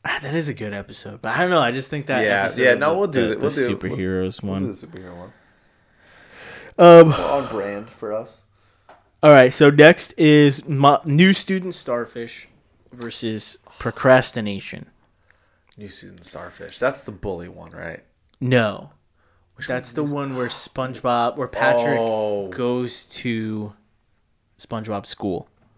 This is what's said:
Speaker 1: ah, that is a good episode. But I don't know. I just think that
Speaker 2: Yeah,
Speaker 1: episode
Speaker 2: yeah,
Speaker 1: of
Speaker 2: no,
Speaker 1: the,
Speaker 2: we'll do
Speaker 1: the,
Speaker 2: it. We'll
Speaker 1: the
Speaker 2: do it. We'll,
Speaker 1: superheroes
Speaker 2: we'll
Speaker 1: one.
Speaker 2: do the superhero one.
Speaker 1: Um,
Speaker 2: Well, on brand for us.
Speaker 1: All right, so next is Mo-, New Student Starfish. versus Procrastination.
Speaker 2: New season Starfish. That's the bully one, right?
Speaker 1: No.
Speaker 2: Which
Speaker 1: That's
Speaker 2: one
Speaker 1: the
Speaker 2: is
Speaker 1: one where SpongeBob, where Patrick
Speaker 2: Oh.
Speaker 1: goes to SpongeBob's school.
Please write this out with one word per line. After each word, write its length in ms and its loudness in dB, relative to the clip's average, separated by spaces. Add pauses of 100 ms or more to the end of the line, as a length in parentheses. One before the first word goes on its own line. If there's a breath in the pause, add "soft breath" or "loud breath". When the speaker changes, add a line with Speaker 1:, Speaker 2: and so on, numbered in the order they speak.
Speaker 1:
ah, 200 -8
that 120 -10
is 140 -4
a 60 -8
good 180 -12
episode. 480 -14
But 160 -6
I 60 -4
don't 80 -2
know. 100 2
I 120 0
just 180 -8
think 160 -10
that 180 -2
Speaker 2:
Yeah, 200 0
Speaker 1:
episode 180 -4
Speaker 2:
yeah, 80 6
Speaker 1:
of 80 2
Speaker 2:
no, 140 0
Speaker 1:
the, 60 -2
Speaker 2:
we'll 100 0
do 180 -2
Speaker 1:
the, 60 -4
Speaker 2:
it. 80 -6
We'll 100 -2
Speaker 1:
the 40 -8
Speaker 2:
do 180 -2
it. 100 -8
We'll, 160 -6
Speaker 1:
superheroes 440 -4
Speaker 2:
we'll 100 -8
Speaker 1:
one. 120 -4
Speaker 2:
do 80 -8
the 140 -18
superhero 280 -20
one. 180 -20 (1500 loud breath)
Speaker 1:
Um, 320 12
Speaker 2:
Well, 320 -2
on 60 -10
brand 420 -8
for 240 -12
us. 300 -12 (800 soft breath)
Speaker 1:
All 80 8
right, 220 8
so 160 6
next 480 6
is 500 4
Mo-, 380 2
New 300 4
Student 400 -6
Starfish. 760 -10 (440)
versus 680 -8 (200)
Procrastination. 1080 -2 (920)
Speaker 2:
New 120 -20
season 340 -16
Starfish. 560 -18
That's 220 -4
the 120 -16
bully 360 -12
one, 220 -20
right? 320 -16 (380)
Speaker 1:
No. 500 -2 (640)
Speaker 2:
Which 120 -16
Speaker 1:
That's 280 -8
Speaker 2:
one 100 -6
Speaker 1:
the 40 -6
Speaker 2:
is 40 -8
Speaker 1:
one 240 -8
where 120 -6
SpongeBob, 880 -4
where 120 -8
Patrick 500 0
Speaker 2:
Oh. 500 -4
Speaker 1:
goes 580 -6
to 680 -8 (840)
SpongeBob's 500 -10
school. 400 -8 (300)